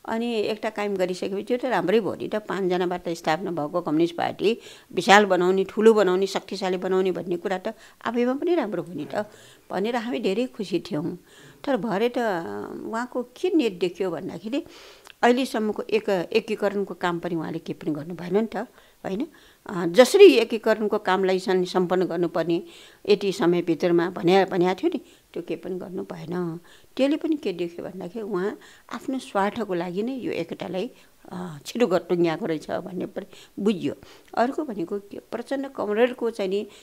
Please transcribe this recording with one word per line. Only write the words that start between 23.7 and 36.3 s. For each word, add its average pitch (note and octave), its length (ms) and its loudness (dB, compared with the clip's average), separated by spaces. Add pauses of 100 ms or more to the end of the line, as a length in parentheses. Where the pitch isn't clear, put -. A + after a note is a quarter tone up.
भन्या-, F3+ 400 4
भन्या F#3 240 2
थियो D#4 200 -2
नि, C#4 80 -4 (320)
त्यो F3+ 100 -8
केही - 160 -6
पनि F3+ 200 -8
गर्नु F#3 240 -10
भएन। E3+ 560 -6 (380)
त्यसले C#4 200 2
पनि D#4+ 180 -2
के G#3+ 180 -4
देख्यो E3+ 320 -8
भन्दाखेरि F#3 360 -12
उहाँ G3+ 360 -4 (360)
आफ्नो C4 260 -6
स्वार्थको G#3 540 -2
लागि F3+ 300 -2
नै C4 120 -4
यो G3 160 -6
एकतालाई, F#3 600 -6 (400)
अ, F3+ 340 -10
छिटो A#3 220 2
गर-, F3 220 0
टुङ्ग्याएको E3+ 360 2
रहेछ D#3 260 -4
भन्ने F3+ 340 -6
पनि - 200 -10 (340)
बुझियो। E3+ 340 0 (440)
अर्को C4+ 260 0
भनेको G3+ 360 -6
के, - 200 -16
प्रचण्ड C4+ 480 -8
कमरेडको A#3 600 0
चाहिँ G3 220 -4